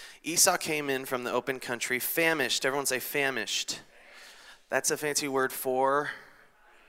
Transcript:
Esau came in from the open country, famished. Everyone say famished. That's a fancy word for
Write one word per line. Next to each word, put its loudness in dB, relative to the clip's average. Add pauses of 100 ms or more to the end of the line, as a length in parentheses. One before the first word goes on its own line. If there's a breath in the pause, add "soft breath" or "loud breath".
(220 loud breath)
Esau 4
came -2
in 0
from -2
the -2
open -2
country, -2
famished. 2
Everyone 0
say 0
famished. -2 (880 loud breath)
That's 0
a 0
fancy -2
word 2
for 2 (800 loud breath)